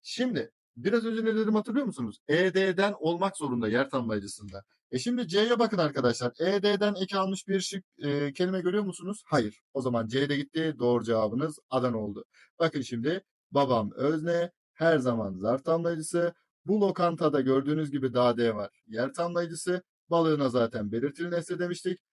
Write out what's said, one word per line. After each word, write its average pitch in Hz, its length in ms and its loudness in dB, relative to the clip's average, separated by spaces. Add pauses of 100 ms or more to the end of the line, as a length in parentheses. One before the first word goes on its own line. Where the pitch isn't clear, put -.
Şimdi 233 500 -4 (260)
biraz 220 280 0
önce 226 200 -2
ne 220 100 0
dedim 214 200 2
hatırlıyor 233 300 0
musunuz? 120 420 -6
E 175 260 2
D'den 196 460 2
olmak 170 380 -2
zorunda 123 300 -2
yer 127 220 0
tamlayıcısında. 101 760 -6 (280)
E 127 80 -2
şimdi 240 280 -2
C'ye 214 320 2
bakın 220 180 2
arkadaşlar. 127 640 0
E 190 240 0
D'den 208 400 2
ek 196 140 -4
almış 190 300 -2
bir 196 120 2
şık, 185 260 -6 (120)
e, 143 360 -2
kelime 185 280 0
görüyor 185 220 0
musunuz? 185 420 -8
Hayır. 113 360 -2 (120)
O 139 80 -2
zaman 120 260 0
C 135 220 0
de 147 60 2
gitti. 156 440 -2
Doğru 120 240 2
cevabınız 113 560 0 (100)
Adana 123 280 0
oldu. 104 280 -8 (340)
Bakın 156 220 0
şimdi 127 420 -4 (280)
babam 127 400 2
özne, 165 600 0 (220)
her 160 240 4
zaman 113 400 -2
zarf 113 280 0
tamlayıcısı. 170 680 0 (320)
Bu 208 160 2
lokantada 170 600 2
gördüğünüz 139 500 2
gibi 131 220 -2
daha 120 240 4
D 117 180 2
var. 101 320 -8
Yer 120 260 -4
tamlayıcısı. 175 680 -2 (260)
Balığına 156 400 4
zaten 113 420 0
belirtili 143 400 -2
nesne 170 280 -4
demiştik. 180 400 -4 (140)